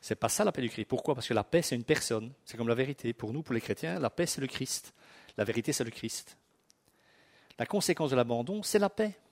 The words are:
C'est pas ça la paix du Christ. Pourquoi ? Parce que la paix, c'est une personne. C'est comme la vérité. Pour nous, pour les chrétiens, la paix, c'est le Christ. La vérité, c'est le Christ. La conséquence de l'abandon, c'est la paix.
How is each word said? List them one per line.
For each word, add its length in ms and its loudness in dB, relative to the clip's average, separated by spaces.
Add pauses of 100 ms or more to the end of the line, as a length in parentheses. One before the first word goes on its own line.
C'est 80 -2
pas 160 0
ça 140 2
la 80 4
paix 100 -2
du 80 0
Christ. 160 -6
Pourquoi ? 300 0
Parce 120 -8
que 60 0
la 100 4
paix, 200 2
c'est 100 -2
une 100 -2
personne. 480 0 (140)
C'est 120 -14
comme 100 -2
la 80 4
vérité. 360 -2
Pour 220 -6
nous, 80 -4
pour 140 -2
les 40 2
chrétiens, 380 -4
la 140 0
paix, 160 0
c'est 120 -4
le 60 -4
Christ. 480 -6 (420)
La 80 0
vérité, 300 0
c'est 100 0
le 60 -4
Christ. 480 -10 (1200)
La 80 0
conséquence 460 2
de 40 4
l'abandon, 460 2
c'est 160 0
la 140 4
paix. 260 -2 (140)